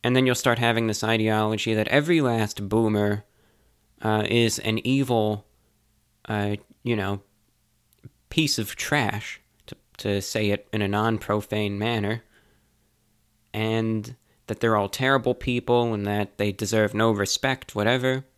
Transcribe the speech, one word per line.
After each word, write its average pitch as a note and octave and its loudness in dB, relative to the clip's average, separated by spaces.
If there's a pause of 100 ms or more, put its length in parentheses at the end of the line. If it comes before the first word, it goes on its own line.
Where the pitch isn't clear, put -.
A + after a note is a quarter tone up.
And B2 2
then C3 4
you'll B2+ 4
start A#2+ 2
having A#2 2
this G#2+ -2
ideology A2 0
that G#2+ 0
every D3+ 2
last A2+ 0
boomer, G#2 2 (760)
uh, G#2+ 0
is A#2 2
an - -2
evil, A#2 0 (800)
uh, G#2 -2 (260)
you A#2+ 0
know, G2 -4 (1080)
piece D#3+ 0
of G#2+ -6
trash, G#2+ -4 (280)
to, - -16 (220)
to G2+ -2
say G#2+ -2
it G2+ -2
in G#2+ -2
a G2 0
non-profane G#2 -2
manner, A2 -2 (1300)
and A2 -2 (320)
that A2 -6
they're A2+ 4
all G2 2
terrible C3 0
people A#2+ 0
and G2+ -2
that G#2 -2
they G#2 2
deserve G#2+ 0
no A2+ 4
respect, G#2+ -2
whatever. B2+ 0 (120)